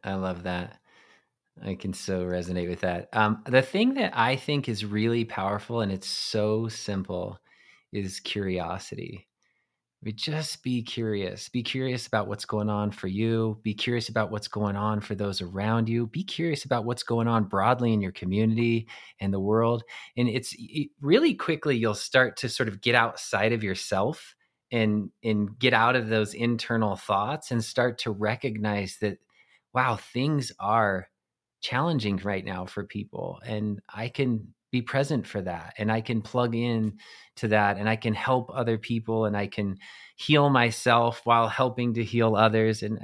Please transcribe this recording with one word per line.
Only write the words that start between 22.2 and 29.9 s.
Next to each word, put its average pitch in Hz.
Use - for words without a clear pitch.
to 127
sort 120
of 101
get 120
outside 113
of 110
yourself 101
and, 107
and 104
get 123
out 117
of 113
those 110
internal 113
thoughts 107
and 117
start 120
to 117
recognize 107
that, 104
wow, 127